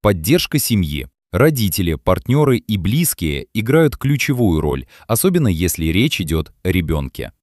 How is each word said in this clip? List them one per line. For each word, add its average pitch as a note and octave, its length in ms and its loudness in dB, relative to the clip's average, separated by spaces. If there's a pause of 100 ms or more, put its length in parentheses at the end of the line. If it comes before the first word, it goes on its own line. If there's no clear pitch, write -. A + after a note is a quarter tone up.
Поддержка G#2+ 560 0
семьи. D#2+ 520 -2 (240)
Родители, G#2 600 2
партнёры C3 600 0
и G#2+ 200 -4
близкие F2+ 760 -2
играют C3+ 440 2
ключевую B2 640 0
роль, C2 240 -4 (200)
особенно D#3+ 440 0
если E2 380 -2
речь G2 340 0
идёт D#2+ 320 -4 (100)
о F2+ 60 -2
ребёнке. D#2 720 -4